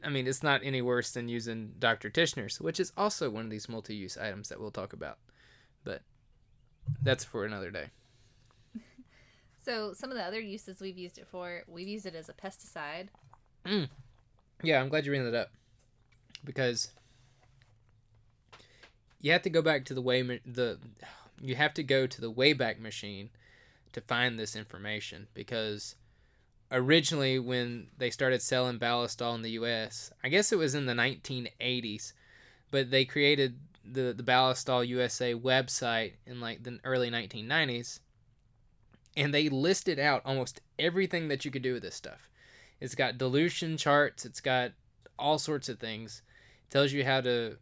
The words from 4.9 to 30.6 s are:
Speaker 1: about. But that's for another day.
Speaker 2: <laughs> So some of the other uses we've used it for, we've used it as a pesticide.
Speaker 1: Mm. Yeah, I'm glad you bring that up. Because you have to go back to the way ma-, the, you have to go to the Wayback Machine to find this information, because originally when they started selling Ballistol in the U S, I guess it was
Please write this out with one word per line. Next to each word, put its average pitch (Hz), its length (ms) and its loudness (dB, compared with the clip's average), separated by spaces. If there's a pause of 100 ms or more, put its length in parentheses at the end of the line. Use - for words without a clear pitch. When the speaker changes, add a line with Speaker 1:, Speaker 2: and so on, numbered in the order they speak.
Speaker 1:
about. 73 260 -10 (680)
But 92 180 -8 (1000)
that's 135 220 2
for 104 220 -4
another 98 260 -6
day. 80 200 -8 (840)
Speaker 2:
<laughs> 226 60 -14 (840)
So 214 280 -4
some 262 180 -10
of 262 60 -8
the 202 80 -4
other 208 160 -4
uses 196 400 -10
we've 190 180 -10
used 175 200 -12
it - 100 -20
for, 175 400 -10
we've 175 180 -12
used 208 200 -8
it 165 100 -10
as 160 120 -14
a - 40 -16
pesticide. 170 760 -12 (580)
Speaker 1:
Mm. 180 240 0 (760)
Yeah, 151 160 4
I'm 135 80 0
glad 147 180 0
you 143 60 -2
bring 135 180 0
that 117 100 0
up. - 100 -4 (920)
Because 127 460 -2 (2250)
you 147 100 2
have 175 120 4
to - 80 -2
go 160 120 4
back 151 220 2
to 135 100 -10
the 127 80 -2
way 127 220 2
ma-, 123 100 -4 (100)
the, 120 360 -2 (600)
you 131 140 -4
have 147 200 2
to 156 100 -4
go 131 240 4
to - 120 -12
the 117 100 -6
Wayback 127 500 4
Machine 104 500 -10 (640)
to - 80 -10
find 123 360 2
this 107 200 -6
information, 104 760 -8
because 110 600 -4 (800)
originally 135 680 4
when 120 480 -2 (120)
they 123 120 0
started 127 320 2
selling 127 360 2
Ballistol 120 560 0
in 113 80 -6
the 113 80 -6
U 113 160 -4
S, 113 440 -4 (140)
I 127 60 -2
guess 202 200 6
it 208 80 4
was 147 160 2